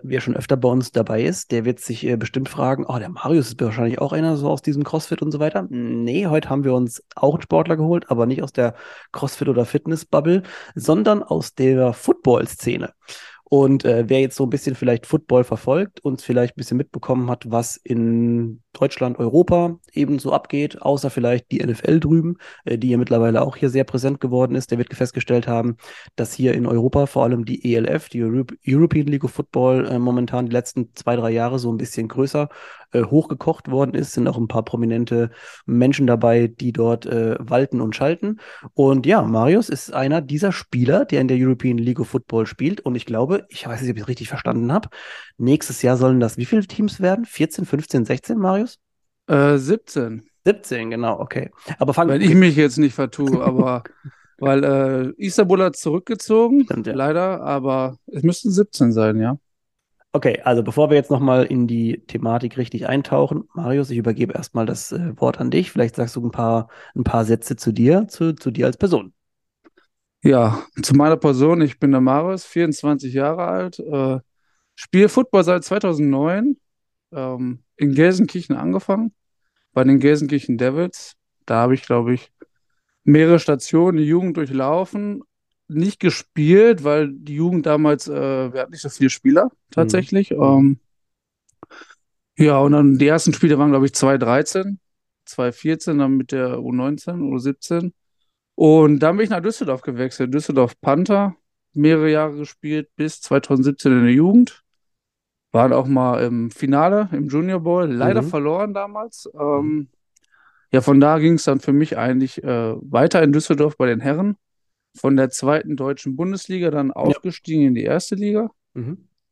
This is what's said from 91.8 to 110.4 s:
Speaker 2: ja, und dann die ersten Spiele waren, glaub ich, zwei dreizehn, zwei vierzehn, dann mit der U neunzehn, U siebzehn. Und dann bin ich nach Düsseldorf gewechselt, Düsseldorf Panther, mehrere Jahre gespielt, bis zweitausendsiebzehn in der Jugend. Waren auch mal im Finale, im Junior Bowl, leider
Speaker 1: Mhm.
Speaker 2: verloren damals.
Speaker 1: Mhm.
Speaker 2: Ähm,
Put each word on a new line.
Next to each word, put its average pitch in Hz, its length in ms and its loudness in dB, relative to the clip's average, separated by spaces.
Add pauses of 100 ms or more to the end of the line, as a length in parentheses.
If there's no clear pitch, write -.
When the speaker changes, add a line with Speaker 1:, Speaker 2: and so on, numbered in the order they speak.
Speaker 2:
ja, 151 220 2
und 143 140 2
dann 143 260 4
die 139 80 4
ersten 160 260 2
Spiele 151 240 2
waren, 147 140 2
glaub 135 120 2
ich, 139 120 0
zwei 135 240 2
dreizehn, 156 600 -2 (460)
zwei 123 260 -4
vierzehn, 160 460 -4
dann 135 200 2
mit 127 140 -4
der 127 300 -4
U 123 120 -8
neunzehn, 147 480 -6
U 139 180 -4
siebzehn. 170 540 -4 (640)
Und 156 440 6
dann 156 160 2
bin 208 80 0
ich 214 60 -2
nach 190 120 -2
Düsseldorf 165 400 -4
gewechselt, 127 520 -6
Düsseldorf 135 480 0
Panther, 185 540 0 (380)
mehrere 156 380 4
Jahre 151 260 0
gespielt, 147 580 -8
bis 156 260 -6
zweitausendsiebzehn 139 720 2
in 123 100 4
der 120 100 4
Jugend. 196 480 4 (920)
Waren 120 180 4
auch 127 160 2
mal 127 340 0
im 117 300 -2
Finale, 170 640 0
im 147 160 -4
Junior 170 320 -2
Bowl, 175 240 0
leider 135 380 0
Speaker 1:
Mhm. 143 40 -6
Speaker 2:
verloren 170 460 -4
damals. 202 600 -12
Speaker 1:
Mhm. 151 80 -20
Speaker 2:
Ähm, 147 460 -2 (840)